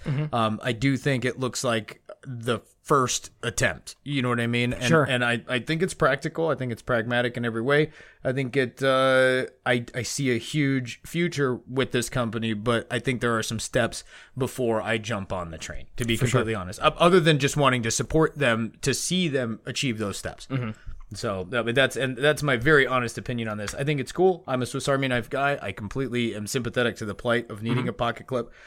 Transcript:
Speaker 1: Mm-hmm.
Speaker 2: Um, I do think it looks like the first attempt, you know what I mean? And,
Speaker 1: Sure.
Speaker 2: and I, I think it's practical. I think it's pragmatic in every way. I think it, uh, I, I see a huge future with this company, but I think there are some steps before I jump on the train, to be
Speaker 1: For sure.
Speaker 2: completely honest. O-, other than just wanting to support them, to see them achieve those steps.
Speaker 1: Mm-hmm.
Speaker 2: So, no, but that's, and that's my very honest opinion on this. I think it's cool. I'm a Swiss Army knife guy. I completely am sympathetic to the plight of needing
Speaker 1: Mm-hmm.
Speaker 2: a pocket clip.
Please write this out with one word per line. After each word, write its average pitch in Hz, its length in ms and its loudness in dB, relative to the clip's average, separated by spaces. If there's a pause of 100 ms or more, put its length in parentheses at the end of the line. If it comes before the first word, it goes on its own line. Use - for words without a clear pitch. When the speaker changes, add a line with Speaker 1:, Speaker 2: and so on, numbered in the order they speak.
Speaker 1:
Mm-hmm. 147 280 -2
Speaker 2:
Um, 110 280 2
I 127 100 -2
do 127 240 2
think 127 300 0
it 123 120 -2
looks 127 240 -4
like 113 380 -2 (260)
the 117 340 -4 (220)
first - 480 2 (140)
attempt, 113 580 -2
you 139 180 -2
know 123 80 0
what 120 120 2
I 117 80 0
mean? 120 240 0
And, - 120 -6
Speaker 1:
Sure. 156 200 6
Speaker 2:
and 123 200 0
I, 117 240 0
I 123 120 0
think 160 220 -2
it's 190 120 -2
practical. 156 540 0
I 143 80 0
think 123 160 -6
it's 107 100 -8
pragmatic 120 540 0
in 117 80 -4
every 113 180 -2
way. 147 280 2 (340)
I 131 80 0
think 131 240 -4
it, 127 260 0
uh, 131 640 4 (180)
I, 123 300 2
I 127 80 -4
see 127 320 0
a 117 40 0
huge 135 680 -2
future 143 600 -2
with 127 240 -2
this 123 180 0
company, 113 420 -2
but 113 380 0
I 123 80 -4
think 123 220 -2
there 117 180 0
are 110 60 -2
some 113 160 -6
steps - 420 -2 (340)
before 120 460 0
I 110 160 -2
jump 104 340 -6
on 87 200 -6
the 80 60 -12
train, - 280 -10 (100)
to 123 80 -2
be 117 120 2
Speaker 1:
For 127 100 2
sure. 123 140 4
Speaker 2:
completely 110 160 -2
honest. 92 260 -8
O-, 147 40 2 (120)
other 175 220 8
than 156 180 6
just 135 180 0
wanting 127 280 4
to 117 80 0
support 156 440 2
them, 117 360 0 (100)
to 135 100 0
see 180 360 0
them 127 360 -2
achieve 123 340 -4
those 101 200 -4
steps. - 300 -10
Speaker 1:
Mm-hmm. 123 220 -2 (440)
Speaker 2:
So, 98 360 -6
no, 117 140 0
but 117 100 0
that's, 135 220 2
and 127 200 -2
that's 143 260 2
my 139 140 2
very 135 300 6
honest 123 320 0
opinion 117 300 -4
on 104 80 -4
this. 104 180 -6
I - 100 -4
think 147 160 0
it's 127 120 -8
cool. 180 340 4
I'm 127 160 -2
a 117 40 0
Swiss 135 220 -4
Army 139 200 2
knife 120 220 0
guy. 139 300 0
I 101 120 -6
completely 117 640 -2
am 104 100 -8
sympathetic 120 500 -2
to 117 80 -8
the 101 100 -6
plight 117 360 -2
of 104 120 -10
needing 123 160 0
Speaker 1:
Mm-hmm. 120 100 -2
Speaker 2:
a 117 60 -4
pocket 117 320 -4
clip. 120 260 -4 (140)